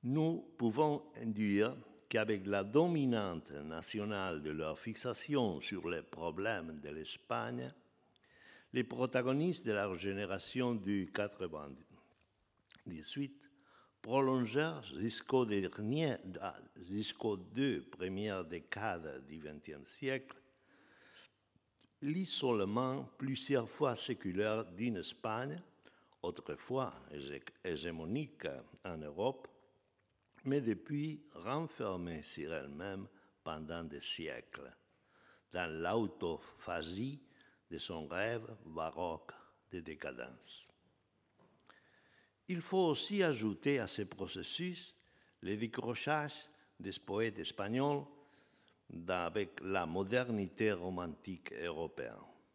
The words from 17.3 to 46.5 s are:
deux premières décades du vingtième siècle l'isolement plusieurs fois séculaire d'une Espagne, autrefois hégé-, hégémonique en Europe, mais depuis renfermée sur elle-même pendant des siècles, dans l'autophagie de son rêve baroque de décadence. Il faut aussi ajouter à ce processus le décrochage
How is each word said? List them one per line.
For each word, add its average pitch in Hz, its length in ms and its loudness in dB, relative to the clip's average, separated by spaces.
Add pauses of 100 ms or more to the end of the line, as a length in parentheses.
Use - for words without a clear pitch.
deux 107 440 0
premières 95 600 -2
décades 80 840 -4
du 78 140 -10
vingtième 76 440 -10
siècle 135 560 -4 (1600)
l'isolement 131 1160 2
plusieurs 135 500 2
fois 131 280 2
séculaire 107 680 0
d'une 101 340 -2
Espagne, 123 600 -4 (640)
autrefois 85 720 -2 (180)
hégé-, 71 300 -8 (200)
hégémonique 85 840 -2 (380)
en 85 120 -4
Europe, 78 500 -2 (1000)
mais 139 160 2
depuis 147 600 -2 (140)
renfermée 92 880 -2
sur 76 300 -6
elle-même 82 540 -6 (380)
pendant 80 400 -4
des 73 160 -8
siècles, 69 760 -8 (800)
dans 87 180 0 (100)
l'autophagie 90 1400 -2 (500)
de 82 80 -6
son 78 300 -6
rêve 110 560 -2
baroque 80 720 -4 (360)
de 90 100 -6
décadence. 67 840 -10 (1800)
Il 175 120 2
faut 185 280 6
aussi 190 340 4
ajouter 127 560 4
à 107 80 0
ce - 160 -4
processus 98 920 -6 (460)
le 98 140 0
décrochage 120 920 0 (320)